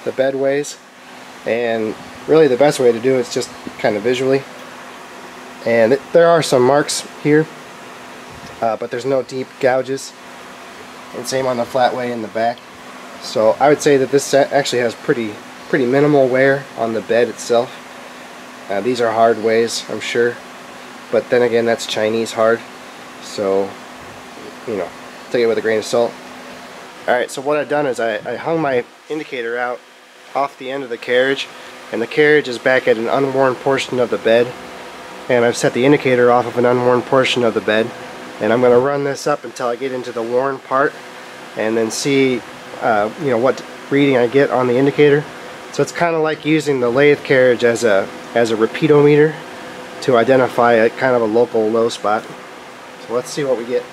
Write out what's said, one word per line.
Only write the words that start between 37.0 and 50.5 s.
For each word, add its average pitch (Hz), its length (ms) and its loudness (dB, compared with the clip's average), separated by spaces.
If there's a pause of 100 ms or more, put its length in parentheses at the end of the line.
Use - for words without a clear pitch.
portion 127 420 0
of 110 80 2
the 110 80 -2
bed, 110 300 0 (500)
and 107 100 0
I'm 123 120 2
gonna 123 160 6
run 143 260 0
this 139 220 -6
up 147 180 -2
until 123 220 -8
I 120 100 -2
get 127 160 -6
into 123 180 -8
the 113 120 -6
worn 127 360 -2
part 135 360 -2 (600)
and 110 200 -2
then 113 140 0
see, 135 500 0 (400)
uh, 110 300 0 (100)
you 143 100 -2
know, 113 80 2
what 131 240 0 (280)
reading 139 260 4
I 120 100 4
get 135 240 2
on 127 160 0
the 123 120 2
indicator. 143 440 4 (500)
So 147 100 -2
it's - 100 -2
kinda 165 260 0
like 156 280 -2
using 147 340 2
the 120 80 2
lathe 143 340 4
carriage 127 420 4
as 117 200 2
a, 101 240 4 (260)
as 117 160 2
a 113 60 0
repeatometer 147 800 4 (680)
to 127 140 2
identify 120 560 4